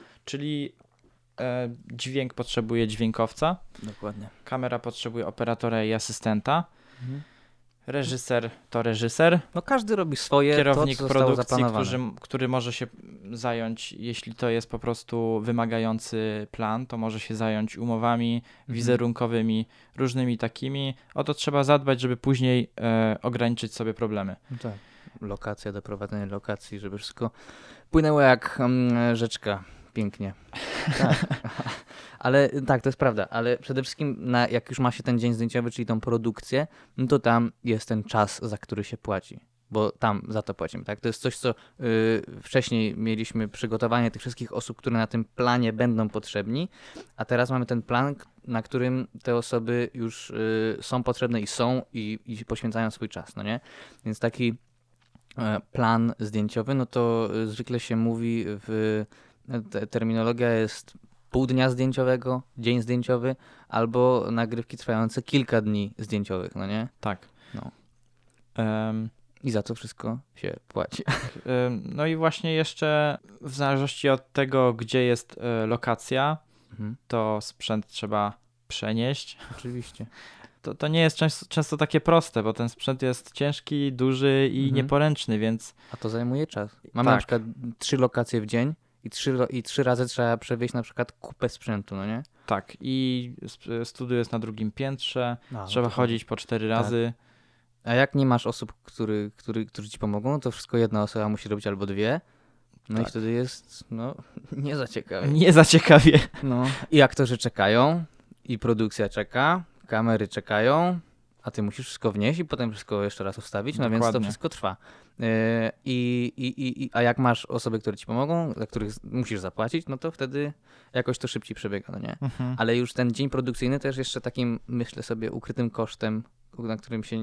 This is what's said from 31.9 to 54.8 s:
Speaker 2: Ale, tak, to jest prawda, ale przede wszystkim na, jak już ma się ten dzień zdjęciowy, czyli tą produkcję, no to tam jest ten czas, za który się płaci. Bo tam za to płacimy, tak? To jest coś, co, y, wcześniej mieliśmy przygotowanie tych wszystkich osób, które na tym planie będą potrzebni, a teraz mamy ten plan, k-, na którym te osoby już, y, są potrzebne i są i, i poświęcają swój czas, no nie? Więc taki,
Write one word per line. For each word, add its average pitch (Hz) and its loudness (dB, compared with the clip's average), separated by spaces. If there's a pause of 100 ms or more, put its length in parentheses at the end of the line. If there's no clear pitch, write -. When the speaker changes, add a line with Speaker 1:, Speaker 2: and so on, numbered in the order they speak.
Speaker 2:
Ale, 135 6
tak, 131 2
to 135 0
jest 135 -2
prawda, 110 2
ale 117 0
przede 135 -4
wszystkim 139 -4
na, 123 2
jak - -2
już 123 -6
ma 123 4
się 120 -6
ten 123 2
dzień 120 2
zdjęciowy, 117 -2
czyli 117 -6
tą 110 0
produkcję, 117 0 (300)
no 127 0
to 139 6
tam 117 4 (120)
jest 113 -2
ten 110 0
czas, - 0
za 104 -4
który 104 -6
się - -10
płaci. - -6 (320)
Bo 107 0
tam 104 0
za 107 -2
to 101 -6
płacimy, 87 -8
tak? 107 -8
To 117 -2
jest - -6
coś, 123 -2
co, 127 -2
y, 113 2 (880)
wcześniej 113 0
mieliśmy 110 -2
przygotowanie 117 0
tych - -10
wszystkich 120 -10
osób, 117 -8
które 120 -2
na 110 2
tym 113 -2
planie 123 0
będą 113 2
potrzebni, 110 -4 (480)
a 113 -6
teraz 123 0
mamy 127 0
ten 120 -2
plan, 135 0
k-, - -18 (220)
na 117 -2
którym 127 -2 (160)
te 120 0
osoby 120 0
już, 113 -8
y, 110 0
są 127 -2
potrzebne 120 -2
i 101 -6
są 123 0 (120)
i, 110 -6
i 113 -10
poświęcają 113 -4
swój 110 -8
czas, - -14
no 104 -8
nie? 110 -4 (460)
Więc 110 -6
taki, 117 0 (840)